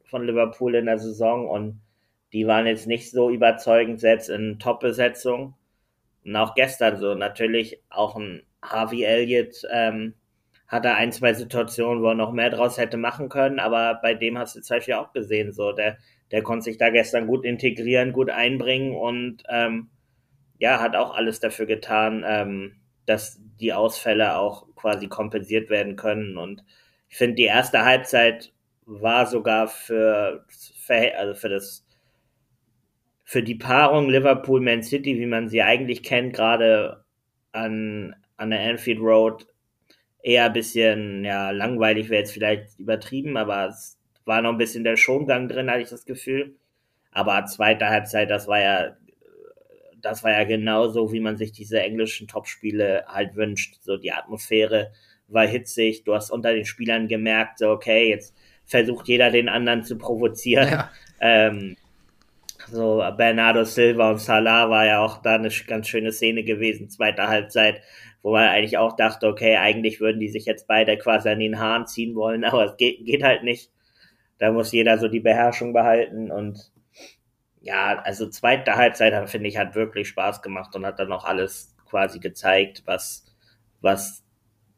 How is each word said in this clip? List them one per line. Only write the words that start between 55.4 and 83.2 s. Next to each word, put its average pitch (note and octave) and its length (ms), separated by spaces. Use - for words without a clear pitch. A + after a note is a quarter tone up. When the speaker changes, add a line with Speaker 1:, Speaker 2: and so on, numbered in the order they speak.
Speaker 1:
hitzig, A2+ 580
du G#2 100
hast G#2+ 160
unter A#2 240
den G#2+ 100
Spielern A2+ 420
gemerkt, A2 520
so, G#2+ 100
okay, A2 400
jetzt G#2+ 260
versucht A#2+ 440
jeder, A#2+ 220
den A#2+ 200
anderen A#2 340
zu A#2 140
provozieren. A#2+ 720
Speaker 2:
Ja. D3 200
Speaker 1:
Ähm, G#2+ 560
so, A2 340
Bernardo A2+ 460
Silva A#2 460
und G#2+ 100
Salah A2+ 500
war A2 160
ja G#2+ 180
auch A2 140
da A2+ 160
eine A2 140
sch-, - 180
ganz A2 200
schöne A2 260
Szene A2+ 320
gewesen, G#2+ 440
zweite G#2+ 400
Halbzeit, G#2+ 540
wo G#2+ 100
man A2 160
eigentlich G#2+ 300
auch A2+ 180
dachte, A2 300
okay, A2 300
eigentlich G#2+ 440
würden A2 180
die G#2+ 120
sich A2 160
jetzt A2 200
beide A2 300
quasi A2 320
an G#2+ 120
den A2 180
Haaren A2+ 280
ziehen A#2 280
wollen, A2+ 300
<laughs> - 0
aber A#2 200
es G2+ 140
geht, A#2+ 260
geht C#3 180
halt B2+ 200
nicht. A#2+ 280
Da G#2+ 120
muss A2+ 220
jeder A2+ 260
so A2 100
die A2 120
Beherrschung A#2 520
behalten A#2 580
und G#2 420
ja, G2 420
also G#2 260
zweite A#2+ 480
Halbzeit A2+ 380
hat, G2+ 160
finde G#2 180
ich, G2+ 80
hat G2+ 180
wirklich G#2+ 340
Spaß G2 340
gemacht F#2+ 340
und F#2+ 80
hat G2 140
dann G2 140
auch F#2 120
alles - 500
quasi F#2+ 300
gezeigt, F#2+ 640
was, - 400